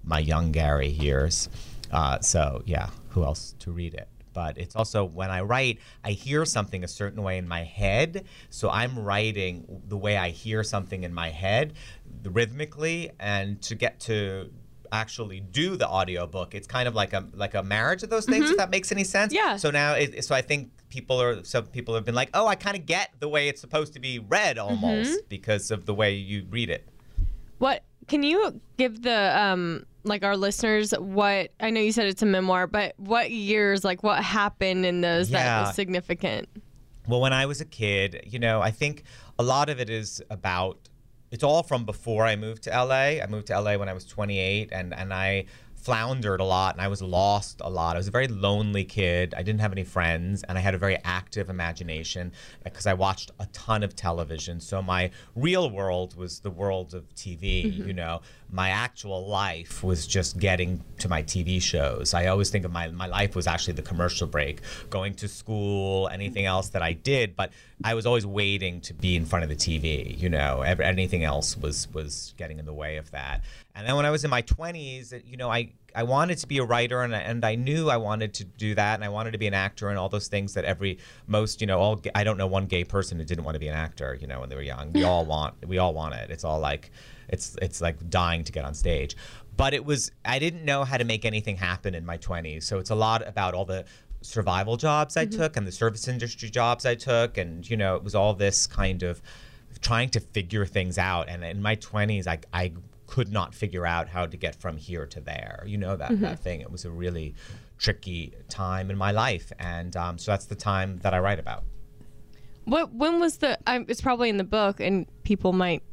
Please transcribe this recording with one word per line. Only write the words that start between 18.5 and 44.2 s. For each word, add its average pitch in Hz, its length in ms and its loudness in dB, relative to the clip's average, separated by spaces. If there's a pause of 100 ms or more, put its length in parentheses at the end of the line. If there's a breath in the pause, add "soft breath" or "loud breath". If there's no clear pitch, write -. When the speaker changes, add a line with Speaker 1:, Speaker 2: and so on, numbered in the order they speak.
Speaker 1:
if 359 60 4
that 185 120 2
makes 190 220 0
any 196 120 2
sense. 202 300 2
Speaker 2:
Yeah. 349 220 4
Speaker 1:
So 160 160 0
now, 147 240 4
it, 120 280 0
so 143 120 2
I 131 80 2
think 143 260 -2 (200)
people 127 300 0
are, 120 240 2
some 117 220 0
people 117 300 -4
have 107 100 0
been 120 100 0
like, 131 200 2
"Oh, 208 120 6
I 202 80 4
kinda 202 240 -4
get 170 400 -2
the 147 100 -4
way 147 200 4
it's 139 100 -6
supposed 151 340 -2
to 135 60 -16
be 123 200 -6
read 147 400 2
almost 214 520 0
Speaker 2:
Mm-hmm. 403 180 -2
Speaker 1:
because 104 420 0
of 98 160 -4
the 104 80 0
way 101 180 4
you 98 380 -4
read 113 180 -2
it." - 180 -6 (720 loud breath)
Speaker 2:
What, 262 260 2 (240)
can 294 140 2
you 311 400 2 (160)
give 240 240 0
the, 208 400 4
um, 180 440 2 (180)
like, 208 200 -2
our 202 140 4
listeners 214 540 2
what, 196 680 2
I 220 100 0
know 220 120 2
you 214 100 4
said 220 160 4
it's 190 140 0
a 220 40 4
memoir, 185 420 6
but 208 300 0
what 202 340 2
years, 202 520 2
like, 185 200 0
what 202 200 4
happened 190 600 2
in 175 160 2
those 170 300 4
that 131 120 4
Speaker 1:
Yeah. 117 200 4
Speaker 2:
was 98 120 0
significant? 180 720 -2 (640)
Speaker 1:
Well, 123 100 4
when 131 140 4
I 135 120 4
was 139 140 -4
a 123 60 -6
kid, 101 600 0
you 113 140 -8
know, 113 220 4
I 104 100 2
think 147 320 -2 (340 loud breath)
a 120 60 2
lot 135 260 4
of 131 120 -4
it 110 80 -4
is 110 400 -6
about, 92 580 -2 (440)
it's 113 120 -4
all 151 200 6
from 123 200 0
before 110 420 0
I 110 120 4
moved 110 260 -8
to - 100 -4
L 127 200 2
A. 139 280 4
I - 60 -4
moved 107 200 -6
to - 60 -2
L 104 140 2
A 104 80 2
when 98 140 -2
I 92 40 -6
was 92 120 -10
twenty-eight, 101 640 -2